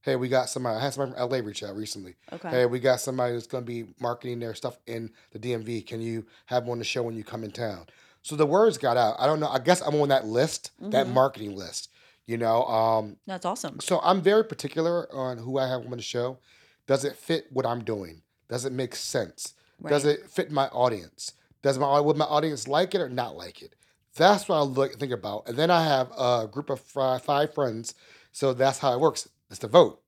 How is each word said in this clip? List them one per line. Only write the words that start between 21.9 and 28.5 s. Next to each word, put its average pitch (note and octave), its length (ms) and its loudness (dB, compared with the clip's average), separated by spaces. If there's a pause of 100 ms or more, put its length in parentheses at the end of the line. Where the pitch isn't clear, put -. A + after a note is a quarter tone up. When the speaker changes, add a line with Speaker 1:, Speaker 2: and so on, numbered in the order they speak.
Speaker 1:
would D3 180 4
my D3+ 80 2
audience D3+ 440 -2
like E3 260 2
it F#3 60 2
or D3 80 -2
not B2 280 -6
like - 240 -14
it? - 140 -20 (400)
That's F#3+ 340 6
what F#3+ 80 2
I D3+ 40 4
look, C3+ 400 0
think C#3 100 -6
about. G#2+ 380 -8
And A#2 80 -6
then E3 160 2
I E3+ 120 6
have C3 320 2
a B2 300 2
group C#3+ 240 -8
of C3 100 -2
fi-, C3 380 -2
five D3 360 0
friends. A#2 400 -4 (360)
So C3+ 220 0